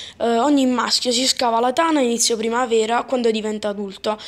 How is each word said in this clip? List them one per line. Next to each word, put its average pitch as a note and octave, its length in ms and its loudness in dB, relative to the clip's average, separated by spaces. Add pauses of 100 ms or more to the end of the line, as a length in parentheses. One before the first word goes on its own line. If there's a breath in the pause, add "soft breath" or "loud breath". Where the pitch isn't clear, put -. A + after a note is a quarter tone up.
(180 loud breath)
eh, A#3 200 0
ogni C#4 280 4
maschio B3 460 0
si B3 140 0
scava A#3 340 0
la B3+ 120 2
tana D#4+ 280 2
a - 20 4
inizio A#3 340 0
primavera A3+ 680 0
quando A#3+ 280 0
diventa G#3+ 380 -2
adulto G#3 600 -6